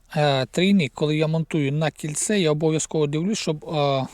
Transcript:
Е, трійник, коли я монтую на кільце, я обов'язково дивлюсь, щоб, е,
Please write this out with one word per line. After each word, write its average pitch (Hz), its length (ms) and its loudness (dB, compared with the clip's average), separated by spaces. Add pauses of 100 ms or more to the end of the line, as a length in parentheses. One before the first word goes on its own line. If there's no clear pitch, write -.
(140)
Е, 139 300 2
трійник, 180 480 2
коли 151 240 0
я 156 100 0
монтую 156 440 -2
на 156 200 0
кільце, 160 480 -2
я 156 120 2
обов'язково 156 560 0
дивлюсь, 165 320 -2
щоб, 156 260 -4
е, 156 120 -4 (360)